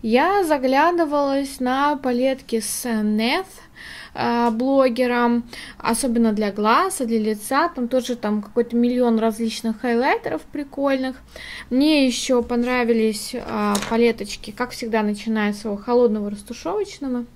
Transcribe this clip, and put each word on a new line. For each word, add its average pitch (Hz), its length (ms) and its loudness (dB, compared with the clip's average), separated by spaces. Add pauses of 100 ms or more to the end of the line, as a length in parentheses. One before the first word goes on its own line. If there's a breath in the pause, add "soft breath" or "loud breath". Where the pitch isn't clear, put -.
Я 311 440 2
заглядывалась 285 1160 2
на 269 360 0
палетки 262 640 -2
с - 260 -8
Neth, 220 580 0 (720 loud breath)
а, 240 360 0
блогером, 240 920 2 (320 loud breath)
особенно 233 560 2
для 208 200 0
глаз 254 500 2
и - 20 -2
для 226 140 0
лица. 220 500 0
Там 254 200 -4
тоже 247 280 0
там 214 240 -2
какой-то 233 360 -2
миллион 240 420 2
различных 220 640 -2
хайлайтеров 277 580 0
прикольных. 269 760 -4 (520 loud breath)
Мне 285 380 4
еще 247 360 0
понравились, 233 920 0
а, 208 400 -2 (160)
палеточки, 226 600 0
как 240 180 -6
всегда, 220 320 -2
начиная 208 500 -2
с 208 80 -8
своего 202 160 -6
холодного 214 540 2
растушевочного. 254 1040 -6